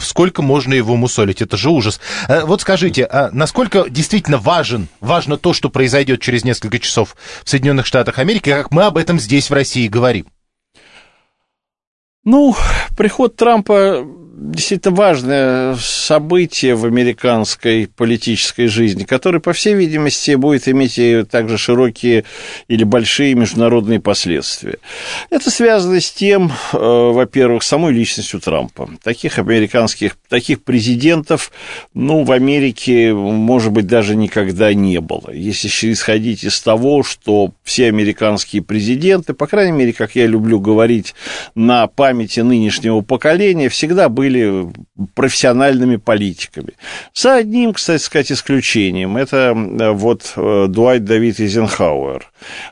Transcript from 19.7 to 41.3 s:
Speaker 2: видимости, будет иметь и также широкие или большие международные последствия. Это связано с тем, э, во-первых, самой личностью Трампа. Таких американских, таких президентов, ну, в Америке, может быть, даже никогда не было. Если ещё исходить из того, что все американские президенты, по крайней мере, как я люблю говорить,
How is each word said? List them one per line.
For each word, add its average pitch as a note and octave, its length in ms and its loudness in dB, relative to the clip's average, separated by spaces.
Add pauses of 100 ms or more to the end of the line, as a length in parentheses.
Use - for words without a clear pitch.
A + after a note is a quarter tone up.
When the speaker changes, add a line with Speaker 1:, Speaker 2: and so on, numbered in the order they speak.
Speaker 2:
видимости, D#3 600 0
будет C#3 340 2
иметь C3 300 0
и A#2 260 4
также A2+ 320 -2
широкие A#2+ 680 0 (440)
или A2+ 160 2
большие B2 500 2
международные A#2 640 2
последствия. - 760 -4 (540)
Это C#4+ 200 -2
связано G3 500 2
с - 120 -6
тем, G3 400 2 (200)
э, C#3+ 60 -4
во-первых, A#2+ 840 2
самой D3+ 320 0
личностью A2 460 -4
Трампа. C#2 500 -6 (120)
Таких A#2+ 360 -6
американских, G#2+ 800 0 (100)
таких B2 340 -2
президентов, B2+ 880 0 (440)
ну, D3+ 280 0
в B2+ 80 0
Америке, B2+ 840 2
может A2 580 0
быть, G#2+ 140 0
даже G#2 300 2
никогда G#2 580 0
не F#2+ 260 2
было. - 320 -8
Если G2 360 -6
ещё A2 240 -2
исходить A2 520 -2
из G#2 160 -4
того, C3 420 2
что G#2 500 0 (120)
все B2 220 0
американские G#2 760 -2
президенты, C3 720 -2
по C#3+ 140 -4
крайней F#3 320 0
мере, A#2+ 160 2
как A2 200 -6
я A#2+ 120 2
люблю A2 340 2
говорить, A2 540 2 (400)